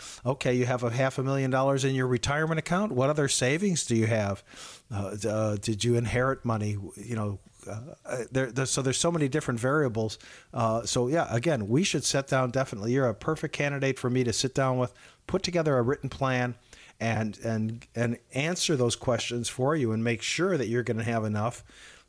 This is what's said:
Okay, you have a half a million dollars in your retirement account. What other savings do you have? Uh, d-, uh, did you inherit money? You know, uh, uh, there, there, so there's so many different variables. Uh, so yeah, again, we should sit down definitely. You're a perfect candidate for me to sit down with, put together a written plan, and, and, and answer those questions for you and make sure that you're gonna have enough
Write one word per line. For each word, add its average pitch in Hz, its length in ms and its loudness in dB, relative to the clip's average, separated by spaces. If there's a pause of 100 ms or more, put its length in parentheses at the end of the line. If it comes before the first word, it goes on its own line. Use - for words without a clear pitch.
(260)
Okay, 127 280 0
you 127 120 2
have 123 180 0
a 120 60 0
half 131 280 0
a 135 60 0
million 135 280 0
dollars 135 320 2
in 135 100 2
your 131 140 2
retirement 151 520 0
account. 196 340 0
What 131 160 4
other 151 180 2
savings 156 580 2
do - 80 0
you 110 140 4
have? 104 340 0 (480)
Uh, 101 260 -4
d-, 107 120 -4
uh, 107 300 0
did 104 260 -2
you 120 120 4
inherit 123 500 0
money? 107 320 0 (180)
You 120 220 -8
know, 104 220 -4 (300)
uh, 104 100 -8 (260)
uh, - 120 -6 (140)
there, 131 220 0
there, 135 140 0
so 151 140 0
there's 131 160 0
so 170 140 0
many 156 160 2
different 131 320 -2
variables. 120 580 0 (360)
Uh, 113 300 0
so 123 260 0
yeah, 160 200 2
again, 120 380 0
we 127 160 4
should 160 220 0
sit 139 220 0
down 127 240 2
definitely. 123 420 -2
You're 131 160 4
a 107 40 0
perfect 156 400 -4
candidate 139 460 0
for 127 100 -2
me 127 140 2
to 117 80 2
sit - 240 -2
down 131 220 2
with, 123 160 0 (340)
put 185 160 0
together 160 340 2
a 123 40 6
written 135 260 0
plan, 123 480 0 (440)
and, 110 440 -2
and, 113 420 -2 (100)
and 117 220 0 (160)
answer 160 420 0
those 123 200 2
questions 117 540 -2
for 135 260 0
you 123 160 2
and 110 120 0
make 117 200 0
sure 180 340 0
that 120 100 0
you're 120 140 0
gonna 113 220 -2
have 113 220 0
enough 107 380 -2 (460)